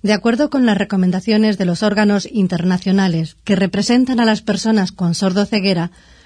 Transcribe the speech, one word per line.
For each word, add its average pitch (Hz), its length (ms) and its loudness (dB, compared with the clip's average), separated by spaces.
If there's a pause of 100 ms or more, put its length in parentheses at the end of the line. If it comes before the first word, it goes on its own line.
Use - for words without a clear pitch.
De 208 100 2
acuerdo 247 380 0
con 254 160 2
las 202 100 2
recomendaciones 196 800 0
de 196 80 -2
los 175 160 -2
órganos 202 500 0
internacionales 180 1120 0
que 202 120 0
representan 233 640 0
a 233 60 2
las 214 180 0
personas 208 480 0
con 170 240 -2
sordoceguera, 190 760 0 (340)